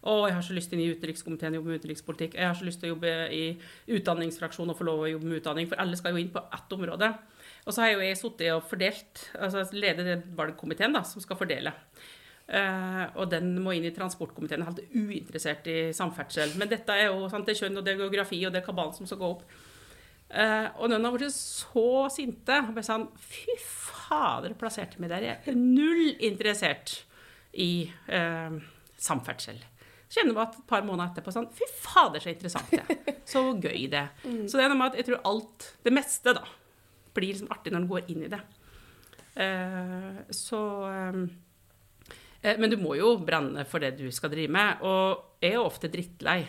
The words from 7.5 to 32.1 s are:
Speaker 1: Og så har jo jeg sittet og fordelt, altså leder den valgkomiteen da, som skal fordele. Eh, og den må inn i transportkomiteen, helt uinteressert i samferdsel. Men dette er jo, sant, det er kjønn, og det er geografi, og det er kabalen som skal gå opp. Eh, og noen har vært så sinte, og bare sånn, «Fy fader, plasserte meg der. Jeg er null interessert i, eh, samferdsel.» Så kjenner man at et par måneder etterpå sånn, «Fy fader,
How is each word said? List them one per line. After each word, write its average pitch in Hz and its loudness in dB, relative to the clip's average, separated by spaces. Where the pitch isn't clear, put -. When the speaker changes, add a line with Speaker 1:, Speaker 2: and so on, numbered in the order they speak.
Speaker 1:
Og 202 -4
så 233 2
har 226 6
jo 202 2
jeg 190 0
sittet 165 0
og 165 0
fordelt, - -2
altså 190 -2
leder 180 2
den 175 0
valgkomiteen 160 0
da, 185 0
som - -12
skal 185 -6
fordele. 156 -2
Eh, 185 0
og 190 0
den 175 0
må 185 0
inn 165 -2
i 170 -2
transportkomiteen, 165 -6
helt 175 -8
uinteressert 190 -2
i 160 0
samferdsel. 156 -2
Men 208 0
dette 220 0
er 208 6
jo, 190 -2
sant, 196 -4
det 214 0
er 202 -2
kjønn, 196 -2
og 196 -4
det 196 2
er 196 0
geografi, 196 0
og 180 -2
det 185 0
er 185 -10
kabalen 160 -2
som 185 -12
skal 190 -8
gå 180 -2
opp. - -20
Eh, 214 2
og 233 2
noen 226 4
har 247 0
vært 269 -2
så 254 2
sinte, 262 0
og 220 -4
bare 220 -4
sånn, 220 0
«Fy - -4
fader, - -2
plasserte 214 -6
meg 170 -4
der. 196 -2
Jeg - -4
er 240 4
null 294 8
interessert 208 2
i, 175 2
eh, 165 -2
samferdsel.» 120 -4
Så - 0
kjenner 240 6
man 226 2
at - -14
et - -20
par 208 2
måneder 180 -2
etterpå 190 -8
sånn, 233 -2
«Fy 480 -2
fader, - 6